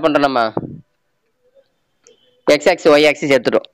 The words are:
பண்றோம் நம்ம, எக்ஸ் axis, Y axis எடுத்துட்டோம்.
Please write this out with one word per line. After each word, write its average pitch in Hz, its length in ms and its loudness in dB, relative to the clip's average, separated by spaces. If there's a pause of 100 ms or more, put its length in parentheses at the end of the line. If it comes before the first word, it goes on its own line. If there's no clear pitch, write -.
பண்றோம் 147 220 0
நம்ம, 127 160 0 (2000)
எக்ஸ் 147 240 0
axis, 165 240 2
Y 151 160 4
axis 143 260 -2
எடுத்துட்டோம். 120 380 -2